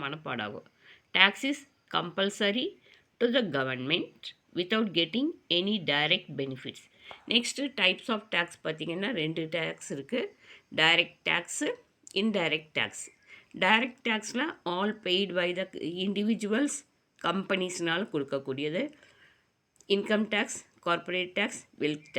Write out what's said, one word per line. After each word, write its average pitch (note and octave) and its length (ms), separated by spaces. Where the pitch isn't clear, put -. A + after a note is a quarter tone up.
மனப்பாடாகும். B2+ 640
Tax G3 160
is C#4+ 80
compulsory G3+ 720
to B3 160
the B3+ 80
government C3 580
without A3 300
getting E3+ 300
any G3 200
direct D3+ 360
benefits. C3+ 420
Next, A#3 280
types F#3 360
of G#3 40
tax E3+ 140
பார்த்தீங்கன்னா E3 440
ரெண்டு D#3+ 240
டேக்ஸ் E3 400
இருக்கு. C#3 240
டைரக்ட் E3 380
டேக்ஸ், E3+ 340
இன்டைரக்ட் E3 560
டேக்ஸ். A2 240
டைரக்ட் A3+ 460
tax-ல G#3+ 360
all G3 180
paid F#3 320
by F3 80
the F#3 60
individuals, G#3+ 680
கம்பெனிஸ்னால F3+ 880
கொடுக்கக்கூடியது. C#3+ 680
இன்கம் G#3 400
டேக்ஸ், - 240
கார்ப்பரேட் F3+ 520
டேக்ஸ், - 220
வெல்த் D3+ 240